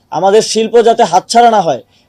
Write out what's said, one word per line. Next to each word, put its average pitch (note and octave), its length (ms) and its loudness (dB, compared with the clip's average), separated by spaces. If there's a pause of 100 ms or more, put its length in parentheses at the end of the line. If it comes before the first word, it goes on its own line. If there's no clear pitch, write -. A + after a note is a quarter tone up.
(100)
আমাদের G3 320 0
শিল্প A3+ 400 -2
যাতে A3+ 220 0
হাতছাড়া A3+ 460 0
না G#3+ 100 0
হয়, D3 220 -4 (260)